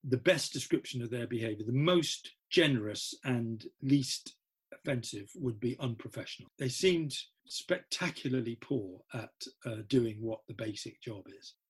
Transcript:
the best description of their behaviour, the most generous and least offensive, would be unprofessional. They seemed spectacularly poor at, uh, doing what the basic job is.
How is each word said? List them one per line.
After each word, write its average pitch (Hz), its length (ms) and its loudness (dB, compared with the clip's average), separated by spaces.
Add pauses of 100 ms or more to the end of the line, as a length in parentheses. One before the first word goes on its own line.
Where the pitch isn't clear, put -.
the 131 140 2
best 156 380 2
description - 480 -2
of 113 80 -6
their 120 180 -4
behaviour, 110 380 -2
the 123 80 0
most 160 580 4 (180)
generous 120 640 4 (120)
and 117 400 0 (160)
least 135 540 2 (380)
offensive, 110 640 -4
would 123 240 -4
be 127 180 0
unprofessional. - 800 -8
They 135 120 -2
seemed 165 440 2 (340)
spectacularly 131 1120 -2
poor 98 400 -4 (120)
at, 110 180 -8 (340)
uh, 110 140 -6 (100)
doing 117 320 4
what 113 260 -4
the 117 60 -12
basic 107 480 -8
job 104 240 -10 (120)
is. - 180 -20 (140)